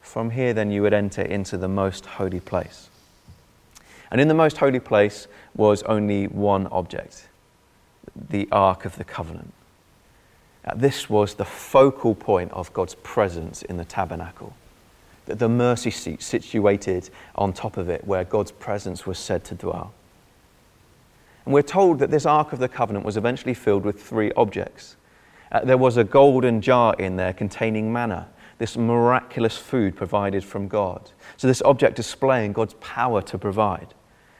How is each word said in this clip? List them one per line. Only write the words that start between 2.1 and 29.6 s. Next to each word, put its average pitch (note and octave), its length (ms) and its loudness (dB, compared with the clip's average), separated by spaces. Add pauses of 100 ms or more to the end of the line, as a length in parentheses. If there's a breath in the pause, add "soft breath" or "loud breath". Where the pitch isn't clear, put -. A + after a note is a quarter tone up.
place. - 480 -8 (1200 loud breath)
And A#2 80 0
in D3 100 6
the D#3 60 4
most D#3 220 4
holy C3 240 2
place G#2 460 2 (280 loud breath)
was G#2 280 4
only G#2 460 0
one G2 400 0
object, - 600 -8 (1000)
the G2+ 200 -4
Ark G2 360 2
of F#2 100 -10
the F2+ 80 -10
Covenant. D#2+ 480 -12 (1120 soft breath)
Uh, - 100 -8
this B2+ 360 0
was G#2 240 2
the G#2 100 -6
focal C3+ 720 2
point G2 380 0
of F2+ 200 -10
God's - 220 -4
presence F2 680 -4
in - 160 -10
the E2+ 80 -8
tabernacle, E2+ 680 -10 (720 soft breath)
the, - 80 -8
the A2+ 160 2
mercy A#2+ 400 2
seat - 320 -10
situated G2+ 880 0 (240 loud breath)
on G2 180 -2
top - 240 -8
of F2+ 140 -4
it E2+ 160 -6
where F#2 180 -2
God's G2+ 280 -2
presence G2+ 520 -8
was F#2 140 -8
said - 260 -6
to - 100 -14
dwell. F2 380 -8 (1500 soft breath)
And - 80 -2
we're C#3+ 100 6
told F3 360 4
that C3+ 140 2
this D3 120 2
Ark D3+ 280 2
of B2 80 -6
the B2+ 80 0
Covenant G#2 360 -4
was G#2 120 -4
eventually A#2+ 380 -2
filled G2+ 300 0
with G#2 160 -4
three A2 360 -2
objects. - 580 -6 (560 soft breath)
Uh, A2+ 140 -2
there B2+ 120 4
was B2+ 200 4
a A#2 80 4
golden B2+ 560 6
jar A#2+ 400 4
in F#2 160 -2
there F#2 160 -2
containing A2 600 -4
manna, A#2 360 -6 (300 loud breath)
this - 180 -6
miraculous A#2 800 2
food G#2 400 -2